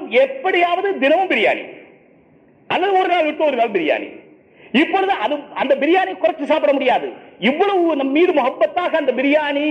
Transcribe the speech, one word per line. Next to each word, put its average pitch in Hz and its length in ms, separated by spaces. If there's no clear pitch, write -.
எப்படியாவது 349 880
தினமும் 311 320
பிரியாணி, 160 340
அல்லது 370 320
ஒரு 370 100
நாள் 349 160
விட்டு 302 200
ஒரு 277 120
நாள் 226 220
பிரியாணி. 120 300
இப்பொழுது 339 400
அது, 226 220
அந்த 240 220
பிரியாணி 359 380
குறைச்சு 320 300
சாப்பிட 294 280
முடியாது. 233 360
இவ்வளவு 330 580
நம் 269 140
மீது 349 220
முகப்பத்தாக 302 640
அந்த 277 160
பிரியாணி 285 580